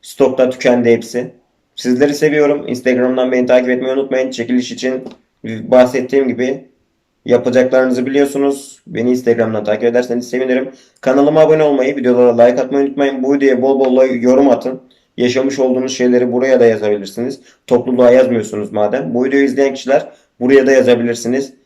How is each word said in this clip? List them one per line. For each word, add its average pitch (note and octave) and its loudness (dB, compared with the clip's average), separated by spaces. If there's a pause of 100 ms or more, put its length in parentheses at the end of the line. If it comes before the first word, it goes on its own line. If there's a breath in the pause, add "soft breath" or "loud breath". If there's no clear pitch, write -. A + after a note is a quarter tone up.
Stokta B2+ 0
tükendi A#2+ 0
hepsi. A2+ -4 (460)
Sizleri C3 0
seviyorum. C#3+ 0
Instagram'dan B2+ -2
beni B2+ 0
takip B2+ 2
etmeyi B2+ -2
unutmayın. C3 -2
Çekiliş A#2+ -4
için B2+ -6 (400)
bahsettiğim B2+ 0
gibi B2 -4 (560)
yapacaklarınızı B2+ 0
biliyorsunuz. C#3 -2
Beni A#2 -4
Instagram'dan A2+ 0
takip G#2+ -2
ederseniz A#2+ -2
sevinirim. B2+ -2 (300 soft breath)
Kanalıma C#3+ 2
abone D#3 4
olmayı, C#3 0
videolara B2 2
like B2 4
atmayı C#3 0
unutmayın. C#3 -2
Bu C#3 0
videoya C3+ 2
bol C3+ 0
bol C3 4
yorum B2+ 2
atın. B2+ -2 (360 soft breath)
Yaşamış B2+ -2
olduğunuz B2+ -2
şeyleri B2 0
buraya B2 0
da A#2 6
yazabilirsiniz. G#2+ -2 (260 soft breath)
Topluluğa B2 2
yazmıyorsunuz A#2 0
madem. G#2 -2
Bu B2 -2
videoyu C#3 0
izleyen C3+ 0
kişiler C3 -2 (320 loud breath)
buraya B2+ 4
da C3+ 2
yazabilirsiniz. A#2+ 0 (140)